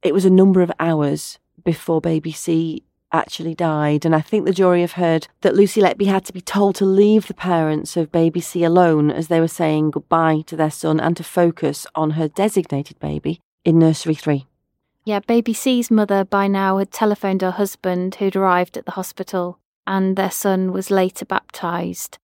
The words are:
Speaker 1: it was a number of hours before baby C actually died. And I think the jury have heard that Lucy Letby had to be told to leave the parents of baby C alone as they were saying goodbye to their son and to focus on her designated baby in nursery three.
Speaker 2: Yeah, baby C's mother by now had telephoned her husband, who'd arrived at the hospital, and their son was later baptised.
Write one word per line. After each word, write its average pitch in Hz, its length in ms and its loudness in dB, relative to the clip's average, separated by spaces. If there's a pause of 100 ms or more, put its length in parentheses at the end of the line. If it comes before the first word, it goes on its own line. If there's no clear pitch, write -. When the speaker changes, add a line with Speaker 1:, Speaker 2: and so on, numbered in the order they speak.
Speaker 1:
it 160 120 -2
was 185 100 0
a 190 60 6
number 185 320 6
of 170 180 0
hours 156 580 -2 (240)
before 165 380 -2
baby 160 320 -4
C 165 500 -4 (300)
actually 165 420 -6
died. 151 520 0
And 160 100 4
I 156 60 0
think 202 240 -2
the 185 80 0
jury 180 260 2
have 175 120 -2
heard 165 360 0 (140)
that 196 120 2
Lucy 202 280 4
Letby 196 240 2
had 190 180 0
to - 80 -16
be 185 80 -14
told 196 360 0
to 196 100 0
leave 208 400 4
the - 80 -12
parents 160 600 -2
of 160 160 -2
baby 165 300 2
C 170 240 -4
alone 165 460 4
as 160 180 -6
they 165 100 2
were 165 100 2
saying 156 420 0
goodbye 160 560 0
to 160 100 -12
their 156 140 0
son 156 280 -2
and 165 200 0
to 170 40 -12
focus 165 720 -2
on 156 180 -2
her 156 140 -2
designated 170 720 -4
baby 151 400 -6 (280)
in 165 120 4
nursery 160 360 2
three. 143 320 -4 (580)
Speaker 2:
Yeah, 208 160 -2
baby 233 320 0
C's 247 380 -2
mother 202 340 2
by 196 240 0
now 196 300 0
had 196 120 -2
telephoned 202 520 -2
her 185 80 0
husband, 185 640 -4
who'd 190 200 -2
arrived 180 440 0
at - 80 -12
the - 60 -10
hospital, 180 680 -8 (280)
and 190 300 0
their 190 140 -2
son 190 420 -2
was 190 180 -6
later 190 360 0
baptised. 175 960 -6